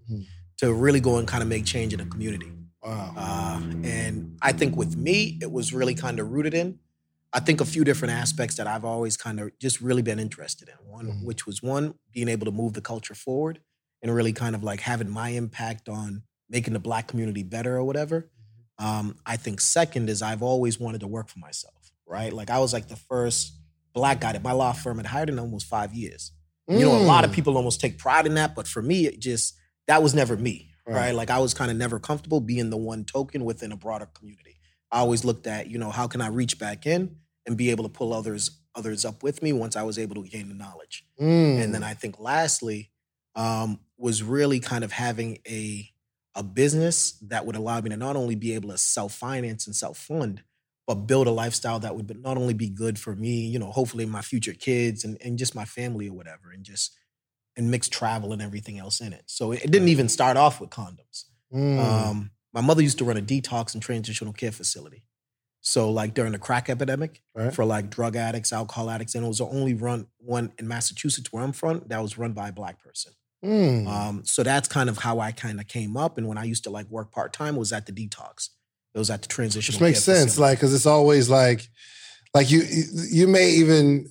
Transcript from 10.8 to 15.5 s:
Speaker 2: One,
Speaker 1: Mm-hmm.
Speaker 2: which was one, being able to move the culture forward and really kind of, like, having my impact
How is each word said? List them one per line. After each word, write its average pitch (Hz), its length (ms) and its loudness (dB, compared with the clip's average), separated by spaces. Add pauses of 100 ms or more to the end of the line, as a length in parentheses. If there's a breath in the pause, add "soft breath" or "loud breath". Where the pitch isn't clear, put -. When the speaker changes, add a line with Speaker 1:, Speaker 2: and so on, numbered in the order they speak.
Speaker 2:
One, 110 180 -14
Speaker 1:
Mm-hmm. 101 180 -8
Speaker 2:
which 113 200 -8
was 101 160 -10
one, 143 320 -2 (180)
being 120 160 -2
able 110 180 -2
to 107 60 -4
move 110 220 -2
the 104 80 -10
culture 110 320 -10
forward 143 460 -4 (420)
and 117 140 -2
really 113 180 2
kind 117 220 -4
of, 101 80 -6
like, 101 160 -4
having 117 300 -4
my 110 200 -6
impact 113 580 -8